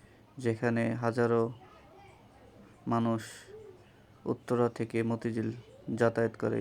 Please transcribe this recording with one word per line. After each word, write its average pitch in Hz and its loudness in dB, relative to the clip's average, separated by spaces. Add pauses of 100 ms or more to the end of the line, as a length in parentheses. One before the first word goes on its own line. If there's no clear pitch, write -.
(460)
যেখানে 117 2 (200)
হাজারো 117 4 (1500)
মানুষ 117 2 (1120)
উত্তরা 120 0 (100)
থেকে 117 -4 (120)
মতিঝিল 113 -2 (500)
যাতায়াত 117 2
করে 113 0